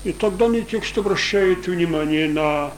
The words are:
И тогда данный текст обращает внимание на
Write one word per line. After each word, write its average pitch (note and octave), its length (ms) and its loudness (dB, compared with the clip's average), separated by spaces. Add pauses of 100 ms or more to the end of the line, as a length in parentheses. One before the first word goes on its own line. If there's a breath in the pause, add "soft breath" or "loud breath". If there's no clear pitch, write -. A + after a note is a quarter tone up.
И F3+ 80 -4
тогда G#3 360 2
данный A#3 160 2
текст A3 340 -4
обращает F#3+ 680 2
внимание D#3 640 0
на D3+ 500 0